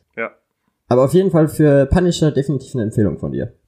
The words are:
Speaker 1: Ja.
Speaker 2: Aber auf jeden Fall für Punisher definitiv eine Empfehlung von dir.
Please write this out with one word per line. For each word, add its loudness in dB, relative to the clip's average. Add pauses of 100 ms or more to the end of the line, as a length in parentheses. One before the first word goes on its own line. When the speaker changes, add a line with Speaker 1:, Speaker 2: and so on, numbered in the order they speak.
(160)
Speaker 1:
Ja. -8 (560)
Speaker 2:
Aber 2
auf 0
jeden 2
Fall 2
für 2
Punisher 0
definitiv -6
eine -4
Empfehlung -2
von -8
dir. -8 (140)